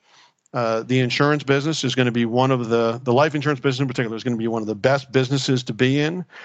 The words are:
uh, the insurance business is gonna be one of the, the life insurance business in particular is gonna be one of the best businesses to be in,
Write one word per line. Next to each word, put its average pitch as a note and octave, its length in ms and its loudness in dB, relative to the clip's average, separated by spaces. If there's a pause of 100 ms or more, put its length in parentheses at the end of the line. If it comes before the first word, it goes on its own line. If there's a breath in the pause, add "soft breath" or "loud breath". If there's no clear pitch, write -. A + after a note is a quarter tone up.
(540 soft breath)
uh, A2+ 280 -2
the B2 160 0
insurance C#3+ 440 2
business C#3+ 420 0
is B2 100 -2
gonna B2 160 2
be A#2 140 0
one B2 260 2
of A#2+ 200 0
the, A#2 340 2
the B2 80 2
life C#3+ 220 4
insurance C#3+ 260 -2
business C3 200 0
in C#3+ 60 0
particular B2 300 -4
is G#2+ 80 -10
gonna A#2+ 140 -2
be A2+ 100 -2
one A2+ 140 -2
of G#2 40 -6
the G#2+ 80 -2
best C3 380 0
businesses C3 520 0
to - 100 -6
be B2+ 260 2
in, E3 240 -2 (200 loud breath)